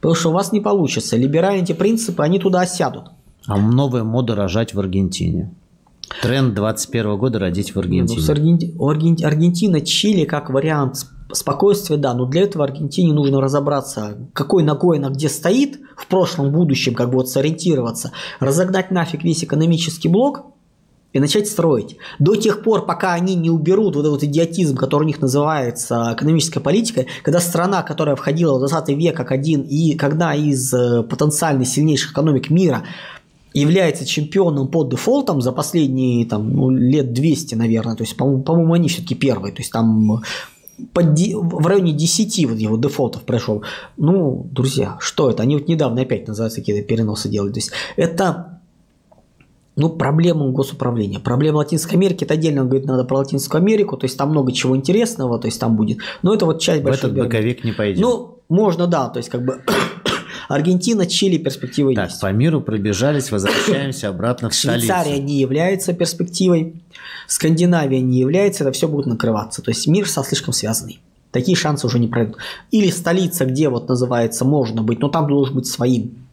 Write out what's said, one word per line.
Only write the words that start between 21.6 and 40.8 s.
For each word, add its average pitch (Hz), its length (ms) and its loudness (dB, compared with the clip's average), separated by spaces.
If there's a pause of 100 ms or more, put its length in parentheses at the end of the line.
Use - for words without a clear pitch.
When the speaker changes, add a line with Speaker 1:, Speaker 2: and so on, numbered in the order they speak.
Speaker 1:
До 175 160 4
тех 214 300 0
пор, 214 220 2
пока 180 280 -2
они 180 220 0
не 165 140 0
уберут 180 440 2
вот 147 80 0
этот 151 100 2
вот 143 120 0
идиотизм, 160 520 0
который 147 280 0
у - 20 2
них 151 140 -2
называется 127 960 0
экономической 151 460 0
политикой, 185 460 0 (160)
когда 156 160 2
страна, 175 460 0
которая 147 320 -2
входила 156 400 2
в - 20 2
двадцатый 143 380 0
век 165 200 0
как - 140 -6
один 139 320 0
и, 147 320 2
как 147 180 0
одна 156 220 0
из, 139 400 0
э, 120 300 2
потенциально 147 600 0
сильнейших 147 480 0
экономик 147 380 0
мира, 156 320 2 (680)
является 151 540 2
чемпионом 151 640 0
по 160 160 0
дефолтам 185 580 0
за 127 80 0
последние, 131 760 0
там, 110 280 -2
ну, 131 160 2
лет 131 420 2
двести, 135 440 0
наверное. 113 400 0
То 117 80 -4
есть, - 120 -8
по-моему, 135 280 0
по-моему, 165 300 2
они 170 140 2
всё-таки - 280 -6
первые. 101 360 -2
То - 100 -12
есть - 100 -10
там 110 500 2 (680)